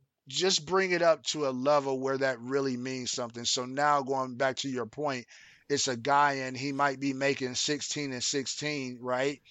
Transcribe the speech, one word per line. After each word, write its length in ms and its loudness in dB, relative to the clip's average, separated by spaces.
just 380 0
bring 260 2
it 100 2
up 260 6
to 200 0
a 20 0
level 500 2
where 200 0
that 200 0
really 380 0
means 320 -6
something. 360 -6
So 200 0
now 380 2
going 320 -2
back 220 0
to 120 -6
your 160 -2
point, 400 -4
it's 180 2
a 100 0
guy 360 4
and 120 -6
he 160 -4
might 280 0
be 140 0
making 420 0
sixteen 580 -4
and 100 -6
sixteen, 760 -4
right? 500 0